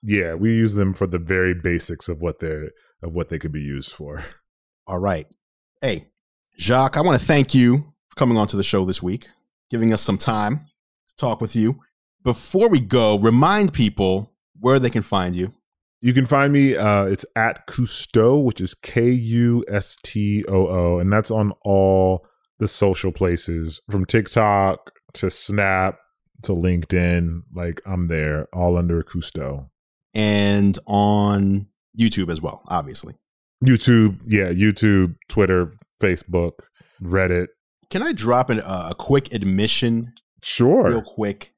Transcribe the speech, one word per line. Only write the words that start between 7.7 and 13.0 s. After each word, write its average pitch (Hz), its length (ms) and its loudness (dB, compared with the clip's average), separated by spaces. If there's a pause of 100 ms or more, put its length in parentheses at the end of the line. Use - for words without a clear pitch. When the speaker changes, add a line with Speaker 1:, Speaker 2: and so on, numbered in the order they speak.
Speaker 2:
for - 60 -20
coming 120 220 2
on 107 100 2
to 104 100 -6
the 98 60 -2
show 98 220 0
this 92 180 -4
week, 90 240 -6 (420)
giving 113 240 0
us 104 80 -2
some 98 160 -2
time 110 480 -4 (420)
to - 100 -20
talk 127 240 -4
with 117 140 -8
you. 117 240 0 (440)
Before 190 460 0
we 170 100 4
go, 107 400 2